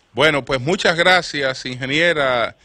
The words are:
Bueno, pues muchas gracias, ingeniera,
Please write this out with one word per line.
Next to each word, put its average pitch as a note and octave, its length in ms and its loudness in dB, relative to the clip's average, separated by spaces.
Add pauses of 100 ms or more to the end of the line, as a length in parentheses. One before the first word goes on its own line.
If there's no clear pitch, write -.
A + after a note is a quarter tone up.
(140)
Bueno, C#3 320 2
pues C3+ 160 -2
muchas F3+ 340 0
gracias, E3 720 0
ingeniera, C3 1000 -2